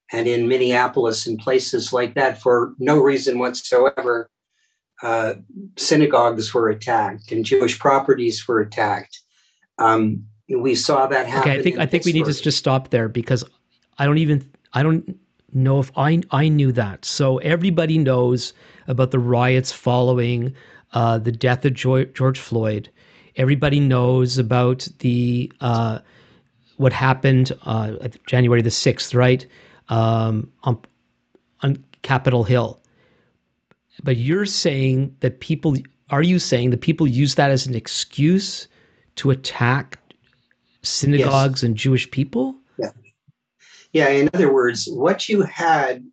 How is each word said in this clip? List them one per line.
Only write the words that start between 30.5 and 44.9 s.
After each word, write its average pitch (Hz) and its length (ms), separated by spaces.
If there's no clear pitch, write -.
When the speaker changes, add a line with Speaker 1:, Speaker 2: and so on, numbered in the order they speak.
Speaker 2:
on, 120 120
on - 200
Capitol 131 400
Hill. 113 380
But 135 140
you're 156 280
saying 135 760
that 127 180
people, 156 380
are 143 120
you 180 180
saying 123 300
that 120 100
people - 260
use 135 300
that 139 160
as 131 140
an 123 100
excuse - 920
to 135 140
attack 131 680
synagogues 135 800
Speaker 1:
Yes. 123 40
Speaker 2:
and 113 100
Jewish 127 340
people? 254 440
Speaker 1:
Yeah. 113 120
Yeah, 147 180
in 143 240
other 143 180
words, 120 400